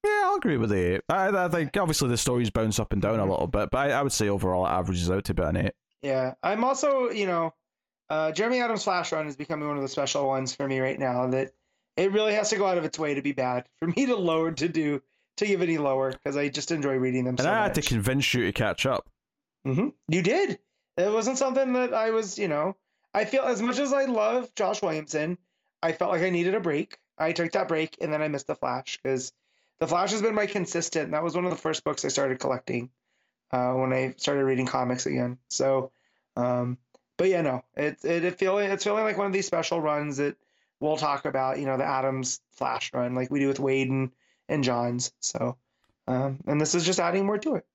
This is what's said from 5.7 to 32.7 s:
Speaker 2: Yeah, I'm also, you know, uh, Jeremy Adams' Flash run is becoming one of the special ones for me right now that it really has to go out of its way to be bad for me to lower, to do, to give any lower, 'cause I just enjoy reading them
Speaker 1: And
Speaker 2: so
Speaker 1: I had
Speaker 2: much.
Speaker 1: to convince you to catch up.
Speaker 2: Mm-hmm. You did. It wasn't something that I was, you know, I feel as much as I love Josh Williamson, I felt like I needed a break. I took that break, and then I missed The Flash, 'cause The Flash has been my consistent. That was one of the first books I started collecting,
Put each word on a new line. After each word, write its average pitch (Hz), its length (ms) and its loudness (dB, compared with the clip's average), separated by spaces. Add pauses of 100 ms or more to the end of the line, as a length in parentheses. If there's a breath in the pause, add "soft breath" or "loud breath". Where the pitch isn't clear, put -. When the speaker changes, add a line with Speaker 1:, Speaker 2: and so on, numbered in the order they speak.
Speaker 2:
Yeah, 131 400 -2
I'm 214 220 0
also, 269 460 2
you 208 160 0
know, 165 280 0 (560)
uh, 156 220 0
Jeremy 226 280 2
Adams' 226 240 0
Flash 180 280 0
run 156 160 -2
is 139 80 -10
becoming 147 320 -4
one 147 80 -2
of 139 60 -2
the 135 60 -2
special 139 380 0
ones 135 280 -2
for 143 120 -4
me 135 140 0
right 131 180 0
now 127 300 0
that 131 240 0 (440)
it 190 160 2
really 214 220 2
has 208 160 0
to 220 60 0
go 196 100 2
out 180 120 2
of 156 60 -2
its 156 140 -6
way 151 160 0
to 139 80 -4
be 143 100 0
bad 127 360 -2 (100)
for 160 100 -2
me 247 180 2
to 247 100 2
lower, 165 340 2
to 160 180 -2
do, 147 320 0 (360)
to 208 100 0
give 196 160 2
any 165 160 2
lower, 135 340 2
'cause 143 240 -4
I 143 120 0
just 143 240 -4
enjoy 139 240 0
reading 127 280 0
them 127 100 0
Speaker 1:
And 123 80 -2
Speaker 2:
so 156 80 2
Speaker 1:
I 220 120 2
had 202 140 0
Speaker 2:
much. 147 100 0
Speaker 1:
to 127 80 2
convince 131 400 0
you 120 100 2
to 95 80 0
catch 104 340 0
up. 131 220 -2 (580)
Speaker 2:
Mm-hmm. 147 220 0 (200)
You 175 140 2
did. 277 360 2 (380)
It 196 160 2
wasn't 233 260 0
something 262 360 0
that 254 200 0
I 226 160 0
was, 220 280 -2
you 202 100 -2
know, 156 280 -2 (380)
I 208 100 2
feel 262 200 0
as 220 180 0
much 233 160 -2
as 277 140 0
I 277 140 2
love 240 500 0
Josh 196 260 0
Williamson, 156 560 -2 (440)
I 165 100 2
felt - 180 0
like 170 120 2
I 185 80 2
needed 175 240 0
a 220 60 0
break. 160 380 -2 (200)
I 160 140 0
took 170 200 -2
that 190 160 0
break, 160 320 -2
and 156 120 -2
then 151 80 0
I 151 80 0
missed 143 200 -4
The 151 80 -2
Flash, 131 460 -6
'cause 131 300 -2 (480)
The 160 80 0
Flash 180 240 2
has 214 100 -2
been 220 120 2
my 208 120 2
consistent. 170 680 -2
That 156 120 0
was 165 100 -2
one 175 100 0
of 180 60 0
the 165 60 -4
first 156 260 -4
books 151 220 -4
I 143 40 0
started 131 300 0
collecting, 123 520 -4 (640)